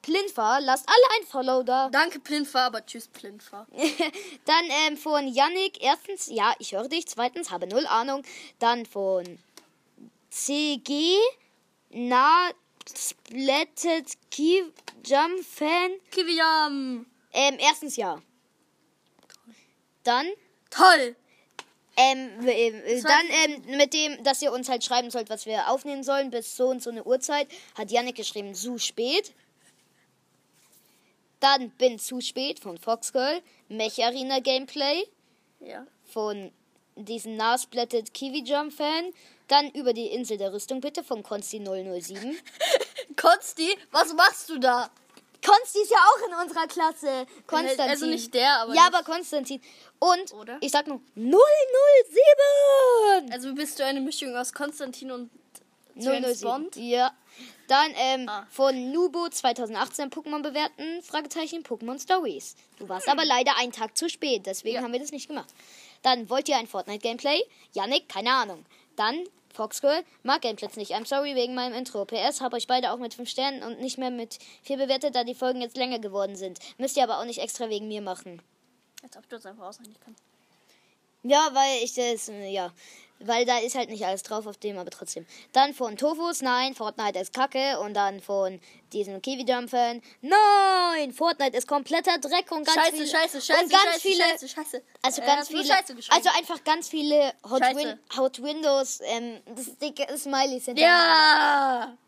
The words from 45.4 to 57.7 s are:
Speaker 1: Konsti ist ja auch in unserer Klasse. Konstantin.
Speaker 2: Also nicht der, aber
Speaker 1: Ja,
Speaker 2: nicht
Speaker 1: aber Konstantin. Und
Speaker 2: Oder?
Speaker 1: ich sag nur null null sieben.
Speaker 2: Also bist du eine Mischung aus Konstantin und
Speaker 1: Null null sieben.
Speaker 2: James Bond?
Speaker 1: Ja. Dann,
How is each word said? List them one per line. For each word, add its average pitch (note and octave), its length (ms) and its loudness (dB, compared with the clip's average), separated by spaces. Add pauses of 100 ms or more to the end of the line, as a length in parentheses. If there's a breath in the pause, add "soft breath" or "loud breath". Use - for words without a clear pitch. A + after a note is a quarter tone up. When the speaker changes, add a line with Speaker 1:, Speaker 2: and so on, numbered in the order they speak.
Speaker 1:
Konsti G#4 360 4
ist G#4 100 0
ja A4+ 80 6
auch G#4+ 280 6
in F4+ 60 -6 (140)
unserer E4 200 -4
Klasse. D4+ 600 -2 (180 loud breath)
Konstantin. C4+ 460 0
Speaker 2:
Also D4 160 -2
nicht D#4+ 260 -4
der, B3 280 4
aber A3+ 120 -4
Speaker 1:
Ja, E4 160 10
Speaker 2:
nicht F4 60 0
Speaker 1:
aber E4+ 80 2
Konstantin. C#4+ 580 -6 (380 soft breath)
Und F4+ 340 2
Speaker 2:
Oder? A3 280 -16
Speaker 1:
ich C#4 100 -4
sag D4 160 0
nur C#4 120 -8 (140)
null A#3 220 -2
null C#5 760 8
sieben. C5 1200 6
Speaker 2:
Also B3+ 220 -8
bist D4 240 -6
du C#4 80 -2
eine C4+ 160 -2
Mischung C4 340 -6
aus B3 180 -6
Konstantin C4+ 580 -10
und B3 180 -12 (640)
Speaker 1:
Null B3 260 0
null B3 140 -2
sieben. A3+ 160 -6
Speaker 2:
James D4 240 -6
Bond? - 40 -18
Speaker 1:
Ja. A#3+ 360 0 (540 loud breath)
Dann, D4+ 300 4